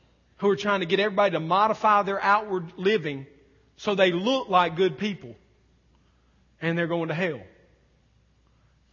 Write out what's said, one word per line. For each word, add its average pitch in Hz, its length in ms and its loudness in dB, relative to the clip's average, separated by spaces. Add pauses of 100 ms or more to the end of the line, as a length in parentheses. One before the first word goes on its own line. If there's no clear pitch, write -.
(380)
who 202 120 2
are 190 60 2
trying 202 240 0
to 180 60 -4
get 185 120 0
everybody 196 340 2
to 160 80 0
modify 208 600 2
their 196 180 -4
outward 196 560 0
living 156 500 -2 (500)
so 208 180 -2
they 190 160 4
look 220 380 -2
like 180 260 2
good 175 240 0
people. 180 380 -8 (1200)
And 165 160 -2
they're 170 120 -2
going 165 200 -2
to 160 60 -4
hell. 156 260 -4 (1500)